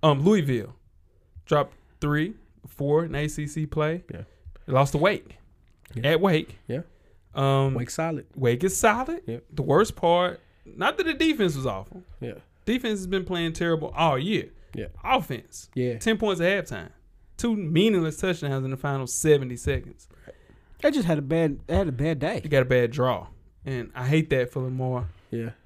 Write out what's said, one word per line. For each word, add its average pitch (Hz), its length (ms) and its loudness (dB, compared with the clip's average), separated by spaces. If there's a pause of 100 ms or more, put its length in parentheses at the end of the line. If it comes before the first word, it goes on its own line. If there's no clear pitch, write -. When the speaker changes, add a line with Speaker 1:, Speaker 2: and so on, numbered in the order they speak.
Speaker 1:
Um, 143 220 4
Louisville 139 500 2 (680)
dropped 147 300 0 (260)
three, 151 340 -2 (320)
four 147 380 0
in 160 100 -8
A 151 140 -2
C 151 180 -6
C 151 200 -4
play. 160 440 -2
Speaker 2:
Yeah. - 120 -12 (440)
Speaker 1:
They - 60 -4
lost 135 200 4
to 151 60 0
Wake. 180 380 0 (580)
Speaker 2:
Yeah. 123 180 2
Speaker 1:
At 165 100 4
Wake. 160 360 2 (100)
Speaker 2:
Yeah. 139 140 -4 (520)
Speaker 1:
Um, 135 400 2
Speaker 2:
Wake 123 160 -4
solid. 160 440 -4
Speaker 1:
Wake 127 300 2
is 185 120 0
solid. 254 500 2
Speaker 2:
Yep. 117 260 -10
Speaker 1:
The 147 100 -6
worst 160 340 4
part, 175 440 2 (240)
not - 320 -2
that 381 80 0
the 330 100 -2
defense 240 420 2
was 131 100 -4
awful. 107 360 -8 (180)
Speaker 2:
Yeah. 120 140 -10 (300)
Speaker 1:
Defense 226 360 -2
has 185 60 -10
been 185 180 -2
playing 170 280 -4
terrible 165 420 -2
all 151 240 2
year. 196 320 -2 (240)
Speaker 2:
Yeah. 104 120 -8 (180)
Speaker 1:
Offense. - 680 -4
Speaker 2:
Yeah. 123 240 -2
Speaker 1:
Ten 220 200 0
points 202 220 0
at 185 260 0
halftime. 90 240 -12 (460)
Two 233 200 0
meaningless 175 600 2
touchdowns 143 480 -2
in 131 60 -4
the 135 60 -6
final 135 300 -4
seventy 131 500 2
seconds. - 520 -6 (760)
Speaker 3:
They 302 80 6
just 269 160 0
had 160 120 2
a 147 40 -4
bad, 151 440 0
they 160 100 0
had 190 120 2
a 139 40 -4
bad 143 260 -2
day. 165 240 -4
Speaker 1:
They 160 60 -8
got 139 140 4
a 127 40 2
bad 123 240 4
draw. 123 360 0 (380)
And 127 300 -6
I 127 120 -6
hate 156 240 2
that 127 220 0
for 135 80 -4
Lamar. 127 480 -4 (220)
Speaker 2:
Yeah. 117 200 -6 (160)